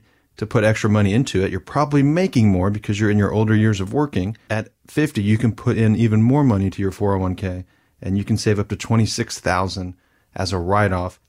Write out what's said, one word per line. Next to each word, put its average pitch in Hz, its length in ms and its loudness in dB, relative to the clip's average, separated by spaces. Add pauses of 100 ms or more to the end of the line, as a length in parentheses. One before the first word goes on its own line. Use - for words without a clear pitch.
(380)
to 107 100 -6
put 113 160 0
extra 110 260 2
money 104 240 2
into 113 300 0
it, 95 80 -2
you're 92 80 -6
probably 143 420 0
making 147 460 2
more 92 220 2
because 104 280 -4
you're 104 140 0
in 104 60 2
your 101 160 2
older 110 200 2
years 107 280 2
of 95 100 -6
working. 117 460 -2 (120)
At 107 200 -4 (180)
fifty, 147 340 -2
you 107 160 2
can 113 140 0
put 110 260 -2
in 110 200 2
even 110 240 2
more 135 240 4
money 98 240 2
to 95 120 -8
your 95 120 -2
four 101 220 0
oh 95 40 0
one 92 160 -2
K, 92 300 -8 (360)
and 95 160 -4
you 101 60 -2
can 107 140 -2
save 104 220 0
up 101 100 -4
to 101 80 -6
twenty-six - 640 -2
thousand 90 540 -4 (380)
as 92 200 -6
a 95 40 -2
write-off. 92 720 0